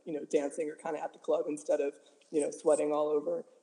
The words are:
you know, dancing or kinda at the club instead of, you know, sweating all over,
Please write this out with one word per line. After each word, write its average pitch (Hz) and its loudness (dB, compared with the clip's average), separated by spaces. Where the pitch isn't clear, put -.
you 175 -8
know, 147 -4
dancing 147 0
or 151 -8
kinda 156 -6
at 160 -8
the - -20
club 160 0
instead 151 0
of, 143 -2
you 156 0
know, - -2
sweating 151 2
all 151 2
over, 156 0